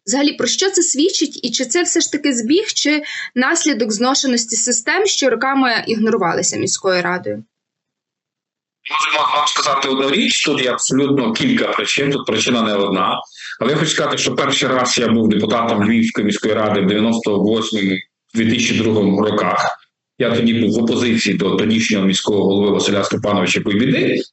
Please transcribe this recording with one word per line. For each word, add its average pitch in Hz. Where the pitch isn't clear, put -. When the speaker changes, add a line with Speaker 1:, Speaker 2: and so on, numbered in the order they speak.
Speaker 1:
Взагалі, 285
про -
що 381
це 370
свідчить -
і 240
чи 247
це 339
все 339
ж -
таки 285
збіг, 262
чи 294
наслідок 262
зношеності 247
систем, 302
що 277
роками 262
ігнорувалися 220
міською 185
радою? 180
Speaker 2:
Можу 147
вам 151
сказати 139
одну 135
річ, 214
тут 139
є 127
абсолютно 131
кілька 117
причин, 120
тут 135
причина 117
не 107
одна. 98
Але 120
я 151
хочу 156
сказати, 139
що -
перший 135
раз 123
я 120
був 110
депутатом 110
Львівської 113
міської 104
ради 107
в 92
дев'яносто 107
восьмий, 101
дві 113
тисячі 113
другому 107
роках. -
Я 117
тоді 113
був 107
в 117
опозиції 113
до 95
тодішнього 110
міського 95
голови 101
Василя 98
Степановича 98
Куйбіди, 107